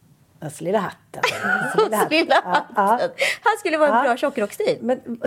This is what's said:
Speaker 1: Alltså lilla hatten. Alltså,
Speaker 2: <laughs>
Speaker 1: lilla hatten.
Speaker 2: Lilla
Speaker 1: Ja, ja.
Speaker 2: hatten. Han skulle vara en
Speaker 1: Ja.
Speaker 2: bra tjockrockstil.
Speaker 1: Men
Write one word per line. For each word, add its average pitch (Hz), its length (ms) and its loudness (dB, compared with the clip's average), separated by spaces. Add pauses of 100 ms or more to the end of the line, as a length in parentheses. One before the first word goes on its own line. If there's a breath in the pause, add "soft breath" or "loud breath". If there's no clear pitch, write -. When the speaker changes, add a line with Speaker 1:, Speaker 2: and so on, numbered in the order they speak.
(400)
Speaker 1:
Alltså 151 240 -12
lilla 190 140 0
hatten. - 440 -8 (220)
Alltså, 740 340 0
Speaker 2:
<laughs> 440 60 4
Speaker 1:
lilla 349 120 0
hatten. 285 220 2
Speaker 2:
Lilla 330 160 2 (100)
Speaker 1:
Ja, 185 220 -2 (100)
ja. 208 60 4
Speaker 2:
hatten. 196 280 2 (320 loud breath)
Han 427 160 2
skulle 320 200 -2
vara 302 100 4
en 311 80 2
Speaker 1:
Ja. - 60 4
Speaker 2:
bra 233 140 2
tjockrockstil. 247 640 -2
Speaker 1:
Men 240 460 -4